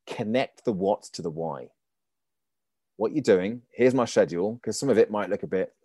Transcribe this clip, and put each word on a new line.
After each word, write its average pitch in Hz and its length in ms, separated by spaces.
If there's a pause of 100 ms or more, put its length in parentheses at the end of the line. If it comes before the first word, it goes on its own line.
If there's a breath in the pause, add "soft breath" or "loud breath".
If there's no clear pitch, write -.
Connect 117 580
the 117 80
what 95 300 (100)
to - 80
the 85 80
why. 76 400 (1300)
What 110 160
you're 143 80
doing, 107 400 (100)
here's 123 220
my 127 100
schedule, 101 580
'cause 110 160
some 139 120
of 107 80
it 113 120
might 104 200
look 98 140
a 90 40
bit, 92 260 (120)